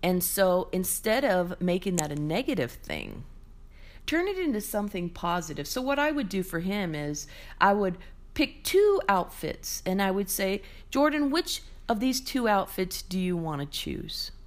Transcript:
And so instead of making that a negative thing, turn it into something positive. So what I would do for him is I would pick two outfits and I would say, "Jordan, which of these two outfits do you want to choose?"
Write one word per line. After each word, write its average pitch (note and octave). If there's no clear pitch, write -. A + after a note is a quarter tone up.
And F3+
so F#3
instead G#3+
of F3+
making F3+
that D3+
a D3
negative D#3+
thing, G1+
turn E4+
it G4
into C#4+
something G3+
positive. D#3+
So -
what C#4
I D4+
would C#4
do F#3+
for E3+
him F#3+
is D3
I G3+
would F#3+
pick -
two G4+
outfits -
and F#3+
I G3
would F#3+
say, G3
"Jordan, D4
which -
of A3+
these B3+
two B3
outfits F#3+
do F3+
you F3+
want D#3
to C#3+
choose?" -